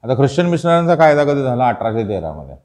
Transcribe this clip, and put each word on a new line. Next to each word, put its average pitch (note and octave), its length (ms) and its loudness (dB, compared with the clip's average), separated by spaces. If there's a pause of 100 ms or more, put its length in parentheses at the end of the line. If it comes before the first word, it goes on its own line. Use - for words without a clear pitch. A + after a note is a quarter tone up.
आता B2 100 0
ख्रिश्चन C3+ 320 0
मिशनरींचा E3+ 480 0
कायदा D3+ 300 4
कधी C#3+ 180 0
झाला? B2 260 0
अठराशे A2 400 -2
तेरामध्ये. D#2 460 -8 (100)